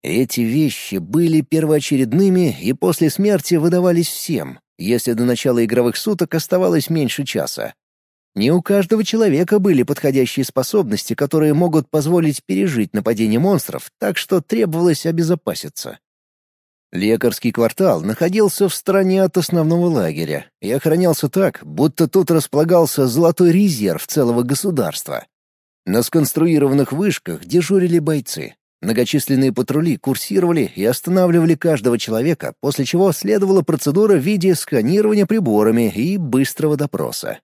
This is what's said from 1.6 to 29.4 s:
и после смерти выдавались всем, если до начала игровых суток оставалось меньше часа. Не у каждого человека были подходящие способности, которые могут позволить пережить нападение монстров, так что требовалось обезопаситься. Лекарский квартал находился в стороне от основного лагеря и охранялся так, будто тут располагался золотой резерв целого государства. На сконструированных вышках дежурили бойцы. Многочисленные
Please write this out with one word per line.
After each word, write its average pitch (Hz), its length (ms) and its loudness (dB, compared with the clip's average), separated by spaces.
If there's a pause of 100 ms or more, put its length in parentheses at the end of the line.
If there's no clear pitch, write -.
и 113 120 -2
после 170 360 0
смерти 196 460 0
выдавались 170 540 2
всем, 78 500 -8 (180)
если 117 360 -2
до 117 120 0
начала 120 400 2
игровых 120 320 0
суток 180 380 -2
оставалось 170 560 0
меньше 147 340 -2
часа. 65 500 -8 (600)
Не 107 160 0
у 175 120 2
каждого 202 420 0
человека 202 560 2
были 170 240 4
подходящие 135 600 0
способности, 131 720 -2
которые 151 400 0
могут 156 340 2
позволить 156 560 0
пережить 175 500 -2
нападение 110 440 0
монстров, 170 600 -2
так 202 160 -2
что - 240 -2
требовалось 170 680 0
обезопаситься. 165 960 -4 (880)
Лекарский 107 640 0
квартал 117 480 0
находился 185 680 0
в 160 60 -4
стороне 190 480 0
от 190 160 0
основного 170 480 0
лагеря 80 600 -2 (140)
и 98 120 -6
охранялся 160 560 2
так, 190 340 -2
будто 151 460 0
тут 185 220 0
располагался 160 760 2
золотой 165 460 4
резерв 135 540 0
целого 120 360 0
государства. 123 840 -4 (600)
На 107 160 0
сконструированных 143 880 2
вышках 135 520 -4
дежурили 170 540 2
бойцы. 147 580 -6 (260)
Многочисленные 127 680 0